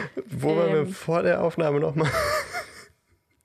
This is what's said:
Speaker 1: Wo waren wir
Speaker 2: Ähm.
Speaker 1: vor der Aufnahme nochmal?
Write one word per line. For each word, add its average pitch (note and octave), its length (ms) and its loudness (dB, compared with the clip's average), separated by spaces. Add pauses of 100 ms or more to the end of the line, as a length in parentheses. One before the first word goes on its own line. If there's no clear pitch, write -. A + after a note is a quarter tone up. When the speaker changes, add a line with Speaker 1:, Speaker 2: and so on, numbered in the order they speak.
(280)
Speaker 1:
Wo C#3+ 300 0
waren E3 160 2
wir D#3 80 4
Speaker 2:
Ähm. C#3+ 100 0
Speaker 1:
vor E3+ 300 -2
der F3 220 2
Aufnahme D#3 360 2
nochmal? D3+ 300 2 (1400)